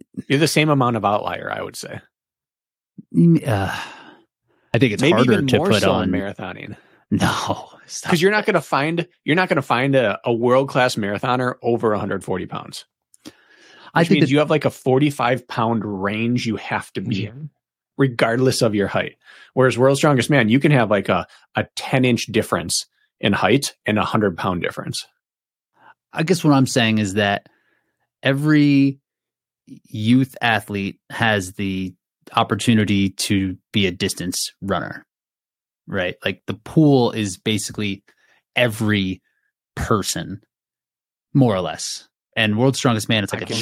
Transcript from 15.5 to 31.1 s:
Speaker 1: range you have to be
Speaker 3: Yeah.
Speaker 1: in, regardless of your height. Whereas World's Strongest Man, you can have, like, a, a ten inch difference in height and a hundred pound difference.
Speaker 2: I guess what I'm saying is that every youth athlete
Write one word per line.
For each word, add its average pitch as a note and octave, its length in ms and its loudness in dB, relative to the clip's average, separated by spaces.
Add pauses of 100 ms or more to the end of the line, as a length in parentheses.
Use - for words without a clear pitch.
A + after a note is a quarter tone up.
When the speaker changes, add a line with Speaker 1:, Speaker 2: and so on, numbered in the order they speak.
Speaker 1:
range A2+ 460 -2
you G#2 80 -2
have - 380 -8
to G#2+ 80 -8
be - 220 -6
Speaker 3:
Yeah. G#2+ 60 -8
Speaker 1:
in, C#3+ 200 -16 (480)
regardless B2 640 2
of A2 100 2
your G2 140 0
height. - 300 -6 (360)
Whereas B2+ 240 2
World's C3+ 220 4
Strongest D3 320 2
Man, A#2+ 180 4
you C3 100 4
can D3+ 120 2
have, A#2 180 4
like, G2+ 200 0
a, F2+ 180 -2 (280)
a A2 100 -2 (100)
ten - 300 -2
inch B2 220 2
difference F#2+ 600 -2 (320)
in G#2 140 0
height C#3 420 0 (100)
and G#2+ 140 0
a E2+ 60 0
hundred G#2 320 -2
pound F2 260 -4
difference. - 420 -8 (1080)
Speaker 2:
I D#3 120 -4
guess E3+ 200 0
what D3 100 4
I'm C3 140 4
saying A2 300 2
is G2 180 -2
that G2+ 320 0 (760)
every C#3 760 2 (680)
youth B2 720 0
athlete G#2 580 -2 (120)